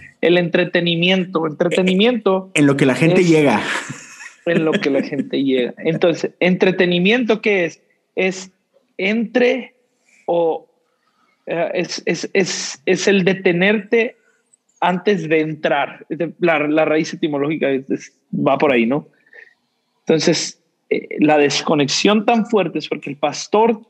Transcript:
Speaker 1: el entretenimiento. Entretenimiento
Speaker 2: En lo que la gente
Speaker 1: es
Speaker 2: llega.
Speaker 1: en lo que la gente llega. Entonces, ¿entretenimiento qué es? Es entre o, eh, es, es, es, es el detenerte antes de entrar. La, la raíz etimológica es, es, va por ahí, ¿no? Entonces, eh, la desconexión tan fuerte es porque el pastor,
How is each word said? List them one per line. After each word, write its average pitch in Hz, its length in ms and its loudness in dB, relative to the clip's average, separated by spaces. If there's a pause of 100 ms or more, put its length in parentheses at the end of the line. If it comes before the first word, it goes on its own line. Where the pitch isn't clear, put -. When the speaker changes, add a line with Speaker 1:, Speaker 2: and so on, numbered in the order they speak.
(220)
Speaker 1:
el 175 160 4
entretenimiento. 175 1080 0
Entretenimiento 190 1080 0
Speaker 2:
En 151 140 2
lo 139 100 4
que 143 80 4
la 127 100 2
gente 175 260 2
Speaker 1:
es 175 80 2
Speaker 2:
llega. 139 320 4 (840)
Speaker 1:
en 170 200 0
lo 156 60 0
que 151 180 0
la 135 140 0
gente 139 400 -6
llega. 127 340 0
Entonces, 160 640 -2
¿entretenimiento 185 1000 0
qué 196 240 0
es? - 160 -8 (340)
Es 185 360 -4 (460)
entre 233 800 0 (500)
o, 170 420 -2 (760)
eh, 165 280 -4
es, - 320 -6
es, - 280 -6
es, - 520 -4
es 185 220 0
el 196 160 2
detenerte 190 960 0 (640)
antes 180 500 0
de 156 120 4
entrar. 156 640 -2 (340)
La, 165 200 2
la 151 260 2
raíz 156 280 0
etimológica 143 560 -2
es, 135 200 -2
es, - 280 -6 (160)
va 143 240 0
por 147 160 2
ahí, 120 120 4
¿no? 139 220 -2 (960)
Entonces, - 600 0 (280)
eh, - 180 -4 (120)
la 151 180 4
desconexión 151 880 2
tan 233 220 2
fuerte 175 320 0
es 151 100 -8
porque 156 220 -8
el 143 60 -12
pastor, 214 720 0